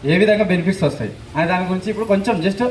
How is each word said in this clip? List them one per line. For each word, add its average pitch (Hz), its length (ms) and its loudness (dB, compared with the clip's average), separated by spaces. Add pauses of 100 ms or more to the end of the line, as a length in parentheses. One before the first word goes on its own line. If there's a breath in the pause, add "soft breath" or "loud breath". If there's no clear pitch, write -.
ఏ 156 120 4
విధంగా 214 260 4
బెనిఫిట్స్ 180 400 0
వస్తాయి 117 280 -2 (240)
అనే 160 120 0
దాని 180 180 0
గురించి 185 240 -4
ఇప్పుడు 214 160 -4
కొంచెం 196 360 0
just 196 300 0